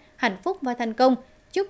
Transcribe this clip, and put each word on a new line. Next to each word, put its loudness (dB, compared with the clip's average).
hạnh -2
phúc -4
và -4
thành -4
công. 4
Chúc -2